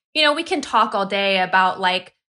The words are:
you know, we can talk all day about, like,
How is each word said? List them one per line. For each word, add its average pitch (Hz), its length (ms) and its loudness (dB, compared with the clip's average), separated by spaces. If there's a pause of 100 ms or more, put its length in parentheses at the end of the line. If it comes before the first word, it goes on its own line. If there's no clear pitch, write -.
(120)
you 311 120 0
know, 294 80 4
we 311 100 -4
can 330 200 -4
talk 226 340 0
all 196 100 0
day 196 320 0
about, 185 400 2
like, 185 380 -2 (180)